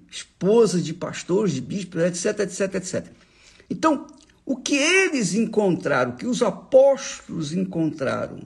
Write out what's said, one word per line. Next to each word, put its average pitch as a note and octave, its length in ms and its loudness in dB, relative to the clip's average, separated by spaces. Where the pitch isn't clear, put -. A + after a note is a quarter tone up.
esposas F#3 720 2
de D#3 100 -6
pastores, F#3 580 -2
de B2+ 80 -4
bispos, F3 420 -6
et F3 140 0
cetera, G#3+ 320 -2
et G3 40 -12
cetera, F#3+ 300 -4
et - 40 -14
cetera. - 300 -8
Então, - 360 0
o C4 100 -4
que - 180 -4
eles D4+ 580 2
encontraram, E3 800 0
o - 40 -14
que - 100 -10
os B3 160 -2
apóstolos A#3+ 1120 2
encontraram D#3 920 -4